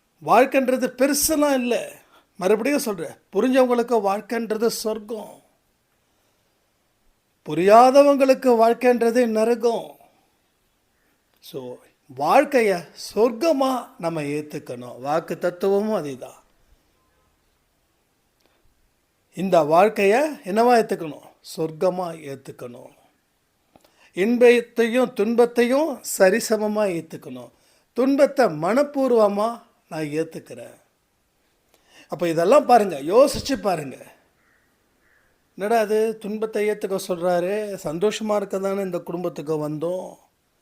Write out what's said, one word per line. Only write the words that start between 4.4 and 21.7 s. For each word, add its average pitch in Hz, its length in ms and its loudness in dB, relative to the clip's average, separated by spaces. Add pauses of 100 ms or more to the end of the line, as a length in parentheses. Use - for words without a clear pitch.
சொர்க்கம், 214 760 -8 (2000)
புரியாதவங்களுக்கு 262 1040 6
வாழ்க்கைன்றது 233 760 2
நரகம். 220 680 -2 (1400)
So, 127 380 -16 (400)
வாழ்க்கைய 202 720 2 (260)
சொர்க்கமா 262 720 0 (100)
நம்ம 165 240 -6
ஏத்துக்கணும். 143 800 -10
வாக்கு 156 380 -4
தத்துவமும் 196 680 -2
அதேதான். 127 300 -12 (3000)
இந்த 180 280 4
வாழ்க்கைய 202 840 4
என்னவா 220 320 2
ஏத்துக்கணும்? 185 500 -2 (320)
சொர்க்கமா 170 560 -4